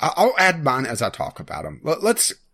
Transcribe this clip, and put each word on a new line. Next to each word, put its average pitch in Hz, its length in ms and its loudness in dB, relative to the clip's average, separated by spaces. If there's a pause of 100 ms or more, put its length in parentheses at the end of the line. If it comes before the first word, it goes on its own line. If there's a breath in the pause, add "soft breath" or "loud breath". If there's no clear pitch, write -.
I, 156 160 2
I'll 226 200 4
add 180 260 4
mine 131 220 0
as 117 160 -4
I 107 80 0
talk - 300 -8
about - 260 -10
'em. 76 160 -12
Let, - 220 -2
let's 226 300 2 (200)